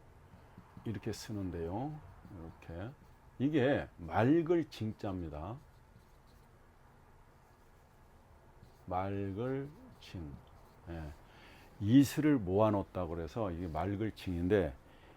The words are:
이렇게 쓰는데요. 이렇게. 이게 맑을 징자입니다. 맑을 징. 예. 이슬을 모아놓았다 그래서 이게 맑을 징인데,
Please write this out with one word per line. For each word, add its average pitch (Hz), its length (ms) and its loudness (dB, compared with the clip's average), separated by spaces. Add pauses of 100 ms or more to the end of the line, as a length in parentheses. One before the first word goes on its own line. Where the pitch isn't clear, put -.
(840)
이렇게 107 280 -6
쓰는데요. 95 800 -6 (720)
이렇게. 85 220 -10 (500)
이게 135 480 2 (100)
맑을 151 720 2
징자입니다. 92 840 -8 (3250)
맑을 98 800 -2 (320)
징. 80 320 -12 (580)
예. 82 120 -10 (800)
이슬을 143 580 6
모아놓았다 98 720 2
그래서 85 440 -4
이게 85 160 -4
맑을 90 440 -2
징인데, 87 640 2 (440)